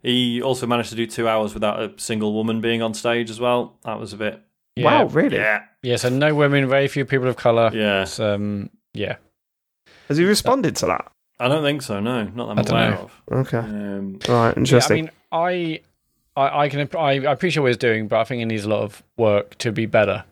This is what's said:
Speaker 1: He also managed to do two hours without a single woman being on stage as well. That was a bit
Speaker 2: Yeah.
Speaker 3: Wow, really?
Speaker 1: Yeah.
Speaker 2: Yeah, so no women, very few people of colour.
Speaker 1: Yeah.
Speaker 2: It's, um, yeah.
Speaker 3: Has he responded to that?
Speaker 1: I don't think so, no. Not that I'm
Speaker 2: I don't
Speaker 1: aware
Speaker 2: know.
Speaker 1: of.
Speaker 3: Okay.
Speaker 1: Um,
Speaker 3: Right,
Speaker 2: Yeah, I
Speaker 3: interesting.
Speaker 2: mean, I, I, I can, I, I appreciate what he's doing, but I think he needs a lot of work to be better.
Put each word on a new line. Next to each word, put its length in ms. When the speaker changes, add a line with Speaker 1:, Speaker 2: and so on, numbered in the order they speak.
Speaker 1:
He 380
also 280
managed 220
to 40
do 120
two 200
hours 260
without 300
a 140
single 360
woman 280
being 200
on 140
stage 340
as 120
well. 440
That 140
was 140
a 40
bit 240
Speaker 2:
Yeah. 80
Speaker 3:
Wow, 220
really? 320
Speaker 1:
Yeah. 240
Speaker 2:
Yeah, 140
so 140
no 220
women, 360
very 180
few 180
people 220
of 100
colour. 380
Speaker 1:
Yeah. 280
Speaker 2:
It's, 180
um, 500
yeah. 220
Speaker 3:
Has 120
he 60
responded 520
to 100
that? 240
Speaker 1:
I 80
don't 160
think 180
so, 160
no. 260
Not 220
that 60
I'm 60
Speaker 2:
I 40
don't 80
Speaker 1:
aware 220
Speaker 2:
know. 180
Speaker 1:
of. 80
Speaker 3:
Okay. 120
Speaker 1:
Um, 540
Speaker 3:
Right, 160
Speaker 2:
Yeah, 80
I 160
Speaker 3:
interesting. 440
Speaker 2:
mean, 40
I, 480
I, 280
I 40
can, 280
I, 20
I 60
appreciate 300
what 60
he's 80
doing, 300
but 140
I 40
think 160
he 40
needs 200
a 40
lot 140
of 200
work 420
to 140
be 140
better. 460